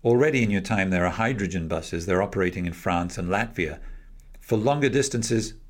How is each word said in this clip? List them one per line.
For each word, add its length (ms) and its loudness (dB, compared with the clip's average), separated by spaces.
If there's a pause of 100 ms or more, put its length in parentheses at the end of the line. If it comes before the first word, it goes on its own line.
Already 380 4
in 80 2
your 100 2
time, 300 2
there 160 4
are 40 2
hydrogen 580 -2
buses. 380 -4
They're 160 4
operating 440 0
in 60 -4
France 460 -2
and 100 -4
Latvia. 500 -2 (640)
For 160 0
longer 320 2
distances 680 0 (160)